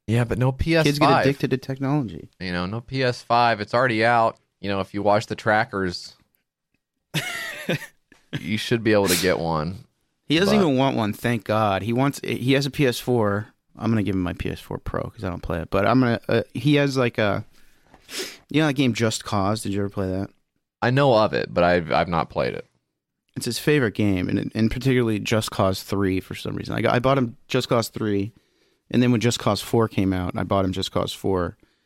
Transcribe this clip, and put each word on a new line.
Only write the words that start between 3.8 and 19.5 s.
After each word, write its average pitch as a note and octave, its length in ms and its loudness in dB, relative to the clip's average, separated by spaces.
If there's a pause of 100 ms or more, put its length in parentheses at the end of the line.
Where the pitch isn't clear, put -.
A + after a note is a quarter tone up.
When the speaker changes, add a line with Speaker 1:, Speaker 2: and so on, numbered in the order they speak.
Speaker 1:
out. A#2 320 4 (240)
You F#2 80 -10
know, G2 140 0
if - 120 -8
you G2+ 80 -4
watch G#2 260 2
the G#2+ 80 -8
trackers, G#2+ 800 -2 (1000)
Speaker 2:
<laughs> - 80 -2 (1160)
Speaker 1:
you G2+ 200 -4
should A#2 260 -2
be A2 80 4
able G2+ 160 4
to F2+ 140 2
get F#2 180 2
one. E2 460 -4 (420)
Speaker 2:
He D3+ 120 2
doesn't G3+ 180 4
Speaker 1:
But G#3 40 4
Speaker 2:
even D3+ 160 2
want C3+ 200 2
one, G#2 160 0
thank A#2+ 320 -2
God. G#2 380 0
He A2+ 100 -2
wants, C3+ 280 0
he A2 300 -2
has C3+ 140 2
a C#3+ 60 -4
P D3 140 0
S A#2+ 140 0
four. G#2+ 480 0 (280)
I'm A2 140 -4
gonna A2 140 2
give G2 100 -2
him F#2+ 80 0
my F2 120 -2
P - 180 -6
S E2 80 -8
four - 180 -10
Pro - 320 -6
'cause - 140 -14
I G2 60 -4
don't F2 120 -8
play E2+ 180 -4
it. D#2+ 120 -8
But G2+ 160 2
I'm A#2+ 120 4
gonna, A#2+ 200 2 (100)
uh, A2+ 120 2 (120)
he C#3 220 2
has, C#3+ 200 2
like, A#2+ 220 0
a, G#2+ 260 0 (1080)
you D3 120 2
know D#3 60 2
that C#3+ 60 0
game B2+ 200 2
Just A2 320 -2
Cause? G#2 380 -2